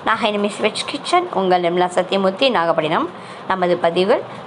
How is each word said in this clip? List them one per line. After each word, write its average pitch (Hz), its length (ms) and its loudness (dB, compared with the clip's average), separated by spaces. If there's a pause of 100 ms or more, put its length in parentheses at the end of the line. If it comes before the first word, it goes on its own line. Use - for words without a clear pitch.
நான் 214 180 0
ஹைனமிஸ் 208 400 -2
வெஜ் - 240 -2
கிச்சன், 359 460 -2
உங்கள் 185 280 2
நிர்மலா 180 260 2
சத்யமூர்த்தி, 190 640 2
நாகப்பட்டினம். 170 580 0 (400)
நமது 185 280 2
பதிவில் 180 460 2 (240)